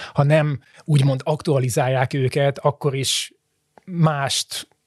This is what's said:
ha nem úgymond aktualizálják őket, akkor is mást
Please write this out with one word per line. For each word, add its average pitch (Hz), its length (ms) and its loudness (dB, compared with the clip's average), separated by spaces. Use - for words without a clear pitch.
ha 147 100 0
nem 147 380 2
úgymond 139 400 2
aktualizálják 131 880 0
őket, 139 440 0
akkor 139 360 -2
is - 380 -4
mást 156 840 -2